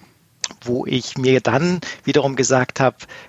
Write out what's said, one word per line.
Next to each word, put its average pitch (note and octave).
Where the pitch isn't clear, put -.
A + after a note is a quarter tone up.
wo B2
ich -
mir C3
dann E3
wiederum C#3
gesagt B2+
hab, C3